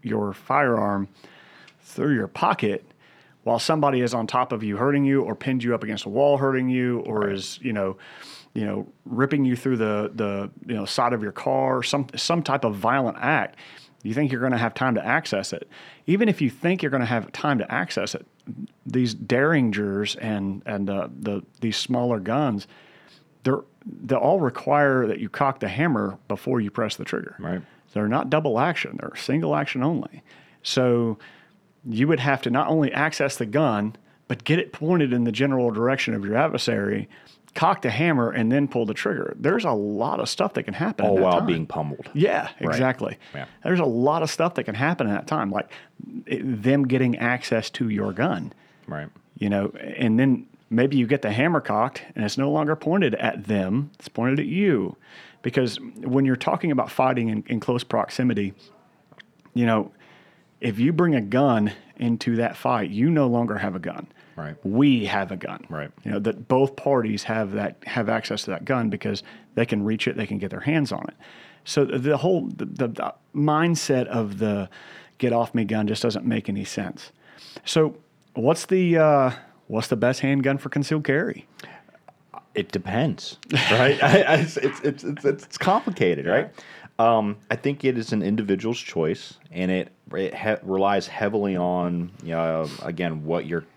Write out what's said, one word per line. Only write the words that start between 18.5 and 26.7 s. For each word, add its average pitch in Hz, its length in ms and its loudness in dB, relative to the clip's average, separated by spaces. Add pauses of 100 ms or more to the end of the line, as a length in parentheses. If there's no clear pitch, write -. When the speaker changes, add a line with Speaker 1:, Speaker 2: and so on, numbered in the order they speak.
Speaker 1:
these 123 300 0
Derringers 107 1040 0
and, 101 460 -4
and, 98 240 -4
uh, 98 180 -2 (100)
the, 98 260 -4 (180)
these 113 160 -2
smaller 123 420 0
guns, 110 480 0 (760)
they're, - 180 2 (240)
they 131 300 -4
all 156 240 4
require 135 680 2
that 98 120 -2
you 110 100 -6
cock 135 300 0
the 110 100 -2
hammer 107 480 0 (100)
before 123 320 -2
you 104 120 -2